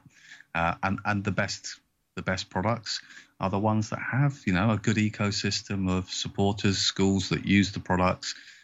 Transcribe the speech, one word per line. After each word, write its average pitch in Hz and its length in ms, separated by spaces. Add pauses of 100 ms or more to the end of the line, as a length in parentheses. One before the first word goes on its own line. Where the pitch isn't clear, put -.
(560)
Uh, 85 260
and, 98 220
and 104 200
the 101 80
best, - 480 (360)
the - 60
best - 280
products 110 520 (400)
are 95 80
the 98 100
ones 107 300
that - 100
have, 139 460
you 95 80
know, 110 180
a 104 60
good 104 180
ecosystem 101 920
of 92 200
supporters, 98 680
schools 98 520
that - 160
use 98 280
the 92 80
products, 92 540 (280)